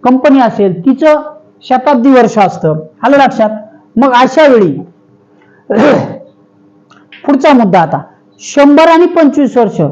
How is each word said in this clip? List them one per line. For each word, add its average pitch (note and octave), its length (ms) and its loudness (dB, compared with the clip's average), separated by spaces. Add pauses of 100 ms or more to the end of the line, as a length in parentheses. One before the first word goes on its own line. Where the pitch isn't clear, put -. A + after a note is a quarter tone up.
कंपनी C4 360 2
असेल, G3+ 460 -2
तिचं D4+ 360 0 (400)
शताब्दी B3+ 480 0
वर्ष A#3+ 280 2
असतं. E3+ 420 -2 (240)
आलं C#4 140 2
लक्षात? A#3 320 0 (480)
मग C4 140 0
अशा C4 360 2
वेळी F#3+ 320 2 (920)
<clears throat> G#3 420 0 (1120)
पुढचा C#4+ 280 0
मुद्दा G3 280 2
आता, D#3+ 200 -4 (380)
शंभर D4 480 2
आणि E4 180 2
पंचवीस D4+ 520 0
वर्ष G#3+ 240 -2 (100)